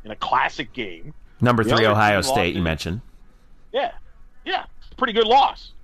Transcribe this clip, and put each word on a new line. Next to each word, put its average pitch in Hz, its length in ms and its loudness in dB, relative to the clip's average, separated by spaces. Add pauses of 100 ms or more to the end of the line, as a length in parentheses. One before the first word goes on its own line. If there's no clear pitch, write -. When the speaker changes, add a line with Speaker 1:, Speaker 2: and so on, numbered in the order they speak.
Speaker 1:
in 107 80 -14
a 107 40 -8
classic - 580 -2
game. 101 400 -10 (280)
Speaker 2:
Number 117 220 4
Speaker 1:
The 107 60 0
Speaker 2:
three, 113 160 4
Speaker 1:
other 107 80 6
Speaker 2:
Ohio 104 280 4
Speaker 1:
team - 20 -2
Speaker 2:
State, - 120 0
Speaker 1:
lost 90 120 2
Speaker 2:
you 90 80 -2
Speaker 1:
to, 95 60 0
Speaker 2:
mentioned. 82 400 -2 (720)
Speaker 1:
Yeah, 254 200 -4 (540)
yeah, - 200 -6 (320)
pretty 247 160 -2
good 226 140 2
loss. - 440 2 (120)